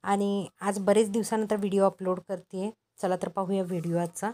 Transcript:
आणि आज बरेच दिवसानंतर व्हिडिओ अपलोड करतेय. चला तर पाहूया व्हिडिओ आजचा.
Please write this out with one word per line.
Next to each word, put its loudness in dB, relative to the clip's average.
आणि 0
आज -2
बरेच 4
दिवसानंतर 0
व्हिडिओ 2
अपलोड 0
करतेय. -6
चला 0
तर -6
पाहूया -2
व्हिडिओ -2
आजचा. -4